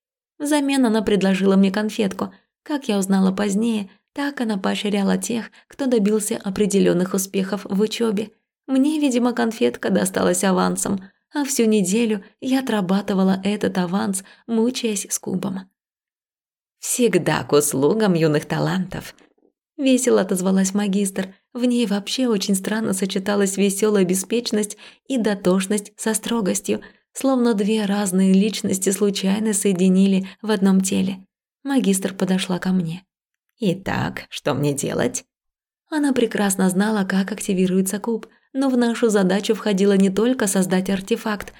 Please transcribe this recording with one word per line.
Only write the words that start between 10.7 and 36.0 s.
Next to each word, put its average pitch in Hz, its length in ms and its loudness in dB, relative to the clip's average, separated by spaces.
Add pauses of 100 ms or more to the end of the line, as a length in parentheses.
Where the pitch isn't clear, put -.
а 294 100 0
всю 233 220 0
неделю 214 580 2 (160)
я 262 200 0
отрабатывала 190 840 0
этот 202 340 -2
аванс, 190 440 -2 (240)
мучаясь 226 640 -2
с - 80 -6
кубом. 190 420 -6 (1200)
«Всегда 175 640 0
к - 80 -2
услугам 147 600 2
юных 156 300 2
талантов», 156 680 -4 (640)
весело 254 440 2
отозвалась 190 540 0
магистр. 196 580 -2 (200)
В 240 120 -4
ней 240 220 2
вообще 202 400 -2
очень 202 300 0
странно 196 360 -4
сочеталась 196 640 -2
веселая 196 480 2
беспечность 208 720 -2 (300)
и 269 100 -2
дотошность 202 800 0
со 220 160 -4
строгостью, 214 680 -4 (300)
словно 247 420 0
две 214 300 0
разные 190 480 2
личности 190 580 2
случайно 202 640 0
соединили 190 760 2 (140)
в 214 80 -6
одном 190 300 4
теле. 190 440 -2 (380)
Магистр 196 520 0
подошла 185 440 -2
ко 185 120 -4
мне. 175 340 -2 (560)
«Итак, - 680 -4
что - 260 -4
мне 143 200 0
делать?» - 500 -4 (640)
Она 294 240 0